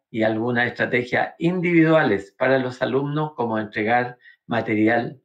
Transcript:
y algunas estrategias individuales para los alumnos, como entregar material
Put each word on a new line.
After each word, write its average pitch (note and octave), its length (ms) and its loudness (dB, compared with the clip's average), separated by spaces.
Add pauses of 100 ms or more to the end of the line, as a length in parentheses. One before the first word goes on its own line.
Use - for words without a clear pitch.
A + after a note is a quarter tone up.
(100)
y A2 120 -4
algunas A#2 460 0
estrategias A#2+ 680 -2
individuales D#3+ 1000 2
para C3 200 2
los B2 240 -4
alumnos, C#3+ 520 -2
como A2+ 240 -2
entregar A2+ 600 -2 (280)
material A2+ 800 0